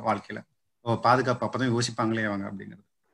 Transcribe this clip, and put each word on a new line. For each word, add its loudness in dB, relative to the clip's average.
வாழ்க்கையில. -2
ஓ, 0
பாதுகாப்பு 4
அப்பதான் 0
யோசிப்பாங்களே 0
அவங்க -4
அப்படிங்கிறது. -14